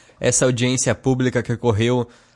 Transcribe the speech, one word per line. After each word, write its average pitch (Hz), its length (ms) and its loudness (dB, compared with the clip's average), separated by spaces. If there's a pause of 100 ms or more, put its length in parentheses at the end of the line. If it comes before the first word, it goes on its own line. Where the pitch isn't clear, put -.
(180)
essa 123 280 0
audiência 127 500 0
pública 127 480 0
que - 80 -6
ocorreu 117 560 0 (280)